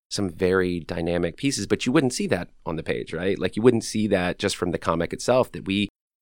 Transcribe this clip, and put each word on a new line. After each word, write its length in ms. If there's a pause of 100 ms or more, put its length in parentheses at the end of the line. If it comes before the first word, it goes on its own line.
some 200
very 500
dynamic 580
pieces, 300
but 180
you 60
wouldn't 220
see 140
that 220 (160)
on 120
the 60
page, 300
right? 240
Like, 180
you 60
wouldn't 220
see 240
that 320
just 160
from 160
the 60
comic 360
itself, 380
that 140
we 240 (320)